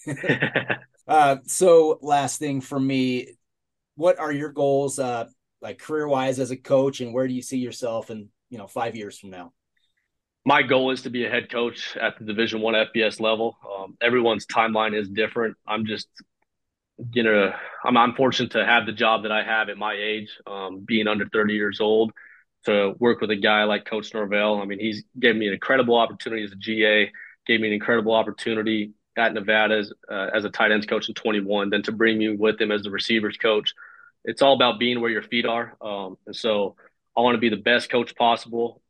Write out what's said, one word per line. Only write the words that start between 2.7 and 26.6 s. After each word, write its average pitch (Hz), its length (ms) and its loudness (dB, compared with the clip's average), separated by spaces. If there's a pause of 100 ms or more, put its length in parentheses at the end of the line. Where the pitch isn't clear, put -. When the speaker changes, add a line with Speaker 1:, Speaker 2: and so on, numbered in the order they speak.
Speaker 2:
me, 131 480 0 (680)
what 175 240 2
are 151 140 -4
your 147 180 -4
goals, 139 480 0
uh, 123 260 -4 (380)
like, 107 160 -12
career-wise 135 640 -2
as 123 100 -4
a 127 60 -8
coach, 135 440 0
and 120 140 -8
where 131 140 0
do 127 40 -6
you 127 100 -6
see 131 160 -8
yourself 113 520 -6
in, 107 180 -14 (220)
you 123 80 -14
know, 101 80 -14
five 117 300 -6
years 101 200 -12
from 98 140 -20
now? - 220 -16 (920)
Speaker 1:
My 143 180 4
goal 131 280 2
is 127 120 -4
to 127 80 -10
be 120 140 -4
a 110 60 -4
head 120 180 -2
coach 120 480 -6
at 110 220 -4
the 110 60 -16
Division 110 360 -2
One 110 140 0
F 110 180 4
B 113 100 2
S 104 180 -2
level. 110 360 0 (220)
Um, 98 220 -14
everyone's 117 460 2
timeline 110 520 0
is 104 100 -4
different. 107 560 -2
I'm 107 220 -4
just, 107 220 -8 (1040)
you 117 100 2
know, 104 300 4 (320)
I'm, 123 120 2
I'm 120 200 4
fortunate 127 360 0
to 107 140 0
have 117 180 4
the 110 80 -6
job 110 300 0
that 104 80 -4
I 107 140 -2
have 110 240 -2
at 98 100 -10
my 104 160 -4
age, 107 420 -6 (100)
um, 95 380 -10
being 110 220 0
under 104 220 -2
thirty 107 260 0
years 104 260 -2
old, 110 300 2 (540)
to 101 340 2
work 120 220 4
with 107 100 -2
a 107 60 0
guy 107 260 4
like 107 220 0
Coach 107 280 -8
Norvell. 104 480 0
I 98 40 -6
mean, 98 160 -8
he's 107 240 -6 (140)
given 120 200 4
me 110 80 -2
an 98 60 -2
incredible 120 420 2
opportunity 113 480 -2
as 104 80 -10
a 98 60 -18
G 110 280 -2